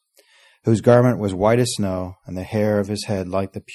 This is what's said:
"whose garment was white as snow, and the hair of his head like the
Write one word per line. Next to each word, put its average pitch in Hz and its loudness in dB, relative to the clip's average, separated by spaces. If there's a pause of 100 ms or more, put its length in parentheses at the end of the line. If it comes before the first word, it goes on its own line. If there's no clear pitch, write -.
(640)
"whose 113 2
garment 123 6
was 101 0
white 104 2
as 120 -2
snow, 92 -6 (100)
and 92 -12
the 92 -8
hair 104 0
of 101 -2
his 104 -8
head 95 -6
like 95 -6
the 101 -12 (120)